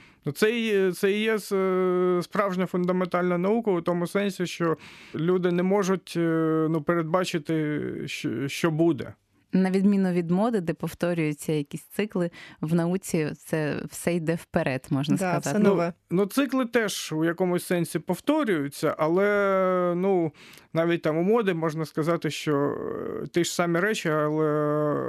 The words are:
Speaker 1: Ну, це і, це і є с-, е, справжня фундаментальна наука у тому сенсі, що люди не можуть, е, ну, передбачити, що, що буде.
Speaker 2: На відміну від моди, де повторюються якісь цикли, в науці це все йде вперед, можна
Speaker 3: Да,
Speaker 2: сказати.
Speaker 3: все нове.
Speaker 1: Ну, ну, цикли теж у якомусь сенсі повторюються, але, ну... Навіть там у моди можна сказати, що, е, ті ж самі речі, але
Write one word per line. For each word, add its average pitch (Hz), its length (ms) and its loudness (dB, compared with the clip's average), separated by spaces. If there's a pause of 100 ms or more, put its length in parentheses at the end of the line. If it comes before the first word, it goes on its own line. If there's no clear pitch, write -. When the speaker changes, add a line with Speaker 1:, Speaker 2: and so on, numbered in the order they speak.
(260)
Speaker 1:
Ну, 147 60 -2
це 226 280 2
і, 196 320 2
це 190 200 0
і 208 100 0
є 220 180 0
с-, 196 160 -4
е, 185 680 2
справжня 190 420 -2
фундаментальна 180 720 0
наука 214 340 0
у 170 100 2
тому 175 260 0
сенсі, 196 380 -2
що 165 320 0 (380)
люди 180 360 2
не 175 120 2
можуть, 190 540 0
е, 160 520 2
ну, 160 120 0
передбачити, 160 1080 0 (140)
що, 135 420 -4
що 165 240 -2
буде. 151 420 0 (400)
Speaker 2:
На 185 180 2
відміну 190 400 4
від 175 200 0
моди, 208 300 2
де 165 120 -2
повторюються 165 760 -2
якісь 151 320 -4
цикли, 185 480 -4 (300)
в 156 120 -2
науці 170 640 0
це 151 520 -4
все - 260 -2
йде 165 200 0
вперед, 151 540 -2
можна 143 260 2
Speaker 3:
Да, - 20 4
Speaker 2:
сказати. 175 320 0
Speaker 3:
все 208 100 2
нове. 180 340 4 (180)
Speaker 1:
Ну, 170 100 2
ну, 208 40 2
цикли 262 400 0
теж 226 460 -2
у 156 140 0
якомусь 175 400 0
сенсі 175 340 -2
повторюються, 175 1000 0
але, 185 1000 2
ну... 180 340 0 (420)
Навіть 170 280 0
там 156 160 0
у 170 60 2
моди 202 300 2
можна 160 320 -4
сказати, 160 440 -2
що, 143 480 0 (460)
е, - 40 -8
ті 170 160 0
ж - 100 -6
самі 170 260 0
речі, 202 300 0
але 151 340 0 (640)